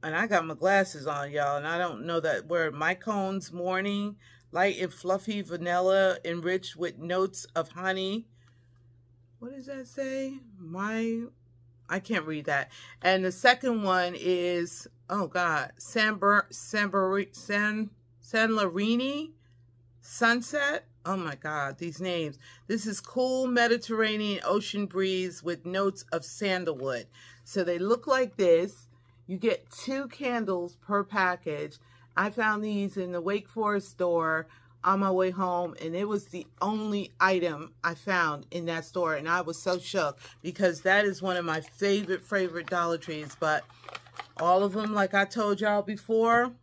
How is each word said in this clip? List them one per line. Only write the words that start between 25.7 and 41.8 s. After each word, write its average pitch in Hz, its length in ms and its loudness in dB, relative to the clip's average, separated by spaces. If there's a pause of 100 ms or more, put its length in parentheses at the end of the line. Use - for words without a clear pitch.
of 165 140 -4
sandalwood. 151 840 -4 (380)
So - 180 -2
they 175 160 0
look 220 280 0
like 262 320 2
this. 180 500 4 (380)
You 185 120 -8
get 208 320 0
two 269 380 -6
candles 202 680 -4
per 202 280 -2
package. 180 760 -2 (380)
I 202 140 2
found 214 320 0
these 202 340 -2
in 180 160 -4
the 175 80 -2
Wake 196 280 -2
Forest 208 420 0
store 160 560 2 (380)
on 196 160 4
my 196 100 4
way 185 200 4
home, 180 500 0
and 165 160 -6
it 202 100 -2
was 208 200 -2
the 175 200 -12 (140)
only 208 580 -2
item 170 540 2 (100)
I 170 120 -2
found 165 560 0
in 170 160 -6
that 165 180 -4
store, 165 300 0
and 151 140 -4
I 175 120 2
was 160 200 -6
so 185 180 0
shook 160 400 -2 (240)
because 175 400 0
that 202 240 4
is 180 160 -2
one 185 140 0
of 175 80 -2
my 160 180 -2
favorite, 196 600 0